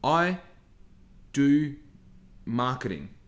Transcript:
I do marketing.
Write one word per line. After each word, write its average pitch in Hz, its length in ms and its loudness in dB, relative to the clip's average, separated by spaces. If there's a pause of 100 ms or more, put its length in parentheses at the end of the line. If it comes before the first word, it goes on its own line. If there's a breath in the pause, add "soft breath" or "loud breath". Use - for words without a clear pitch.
I 175 360 2 (920)
do 143 420 2 (720)
marketing. 120 640 -4 (180)